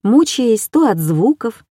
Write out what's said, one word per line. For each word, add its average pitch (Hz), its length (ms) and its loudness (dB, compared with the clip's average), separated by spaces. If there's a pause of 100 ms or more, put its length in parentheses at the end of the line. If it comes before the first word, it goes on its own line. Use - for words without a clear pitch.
мучаясь 240 640 0
то 311 220 2
от 175 80 -2
звуков, 170 680 -2 (100)